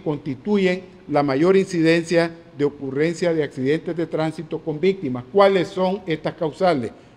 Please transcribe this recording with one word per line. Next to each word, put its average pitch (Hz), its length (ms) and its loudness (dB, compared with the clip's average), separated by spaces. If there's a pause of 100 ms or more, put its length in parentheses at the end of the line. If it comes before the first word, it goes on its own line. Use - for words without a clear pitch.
constituyen 180 800 -2 (260)
la 147 120 2
mayor 147 360 2
incidencia 170 760 2 (260)
de 143 60 0
ocurrencia 147 720 -2
de 156 100 0
accidentes 143 540 -2
de 165 100 -2
tránsito 160 520 -4
con 151 200 -6
víctimas. 156 540 -2
¿Cuáles 196 340 4
son 185 400 -2
estas 160 280 -4
causales? 156 560 0 (260)